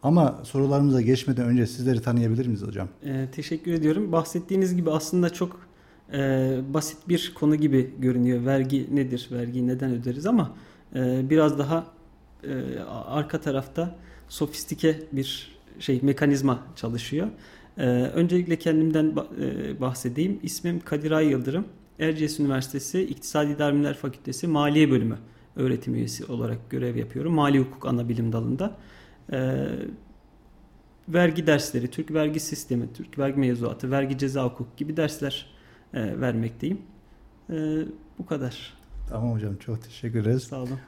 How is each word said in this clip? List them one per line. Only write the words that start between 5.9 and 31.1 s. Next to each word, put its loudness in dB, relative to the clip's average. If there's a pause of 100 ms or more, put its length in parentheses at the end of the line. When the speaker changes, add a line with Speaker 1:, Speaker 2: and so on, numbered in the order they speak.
Speaker 2:
e, 2 (140)
basit -2 (100)
bir 0
konu 4
gibi 2
görünüyor. 2
Vergi 0
nedir? -2
Vergiyi -2
neden 0
öderiz? -4
Ama, 2 (400)
e, 0
biraz 6
daha, 0 (560)
e, -6
a-, -8
arka -2
tarafta -2 (340)
sofistike -2 (120)
bir -6 (220)
şey, 0
mekanizma 4 (160)
çalışıyor. -4 (500)
E, 0
öncelikle 2
kendimden 2
ba-, 0 (160)
e, -4
bahsedeyim. -2
İsmim -4
Kadir -2
Ay 4
Yıldırım. 0 (340)
Erciyes -2
Üniversitesi -2
İktisadi -2
İdari 2
Bilimler 2
Fakültesi -6
Maliye 6
Bölümü 2 (380)
öğretim -2
üyesi -4
olarak -6
görev -4
yapıyorum. -2
Mali 6
Hukuk -2
ana 0
bilim 0
dalında. -2 (540)
E, -2 (1400)
vergi 4